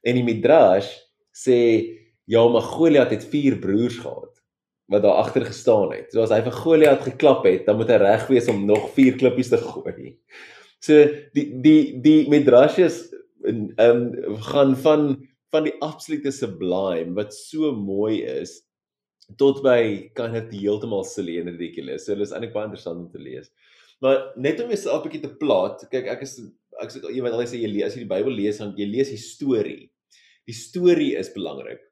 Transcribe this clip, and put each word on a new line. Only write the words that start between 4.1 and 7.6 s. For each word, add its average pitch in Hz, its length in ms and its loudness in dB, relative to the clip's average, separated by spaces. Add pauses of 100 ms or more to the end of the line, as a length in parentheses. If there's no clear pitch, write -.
wat 104 140 0
daar - 180 4
agter - 240 -2
gestaan 107 480 0
het. - 200 -14
So 113 100 0
as 110 80 0
hy 110 120 4
vir 123 100 -6
Goliat 151 480 4
geklap 135 440 2
het, 92 220 2